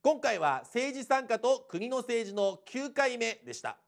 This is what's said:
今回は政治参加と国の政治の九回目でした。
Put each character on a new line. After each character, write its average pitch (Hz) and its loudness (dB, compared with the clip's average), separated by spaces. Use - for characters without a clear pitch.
今 294 4
回 226 0
は 139 0
政 262 -4
治 262 -8
参 262 2
加 226 2
と 262 0
国 196 -4
の 262 -2
政 233 -2
治 202 -10
の 196 0
九 269 -6
回 254 0
目 226 -4
で 120 -12
し - -10
た。 113 -6